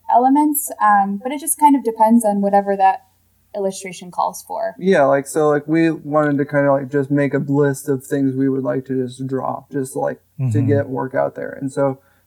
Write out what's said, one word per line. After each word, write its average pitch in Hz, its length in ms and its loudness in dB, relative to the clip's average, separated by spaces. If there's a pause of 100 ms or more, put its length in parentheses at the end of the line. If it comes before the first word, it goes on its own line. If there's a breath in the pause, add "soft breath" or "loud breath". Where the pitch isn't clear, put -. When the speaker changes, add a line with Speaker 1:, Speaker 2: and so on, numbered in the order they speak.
(120)
Speaker 1:
elements. 277 680 2
Um, 202 380 2
but 254 140 -8
it 294 80 -6
just 311 200 -6
kind 294 160 6
of 233 80 0
depends 226 400 4
on 202 180 2
whatever 196 360 2
that 190 300 2 (480)
illustration 190 540 -8
calls 180 340 -4
for. - 360 -8
Speaker 2:
Yeah, 175 240 4
like, 139 240 2
so, 151 220 0
like, 147 180 0
we 165 240 2
wanted 147 480 0
to 143 60 -2
kinda, 143 260 0
like, 131 180 -2
just 139 220 -2
make 143 240 2
a - 20 0
list 139 500 0
of 135 160 -2
things 135 320 -2
we 135 140 0
would 131 140 -2
like 135 220 -4
to 131 200 -4
just 131 220 -10
draw, 131 440 -6
just, 135 240 -6
like, 143 240 -4 (200)
to 135 60 -4
Speaker 3:
Mm-hmm. 110 220 0
Speaker 2:
get 107 220 0
work 131 240 -6
out 139 220 -2
there. - 160 -10
And 135 200 -8
so 139 280 -2 (280)